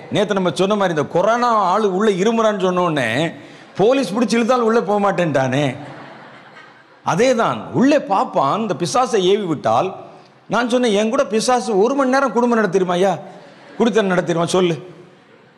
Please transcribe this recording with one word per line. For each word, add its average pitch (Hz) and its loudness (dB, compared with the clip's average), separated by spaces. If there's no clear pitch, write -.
நேத்து 196 -2
நம்ம 185 0
சொன்ன 196 0
மாதிரி, 185 0
இந்த 117 -4
கொரோனா 226 2
ஆளு 208 2
உள்ள 214 2
இருமுறான்னு 214 0
சொன்ன 180 0
உடனே 151 -2
போலீஸ் 220 2
பிடிச்சி 226 0
இழுத்தாலும் 233 2
உள்ள 226 2
போக 202 0
மாட்டேன்ட்டானே. 135 -2
அதே 226 2
தான், 131 -2
உள்ளே 262 4
பார்ப்பான். 196 0
இந்த 208 -4
பிசாசை 240 -2
ஏவி 196 2
விட்டால், 147 0
நான் 233 -2
சொன்னேன், 240 2
"என் 214 0
கூட 262 0
பிசாசு 220 0
ஒரு 254 2
மணி 269 0
நேரம் 269 0
குடும்பம் 233 2
நடத்திருமா 190 0
ஐயா? 180 0
குடித்தனம் 202 2
நடத்திருமா? 170 0
சொல்லு." 170 0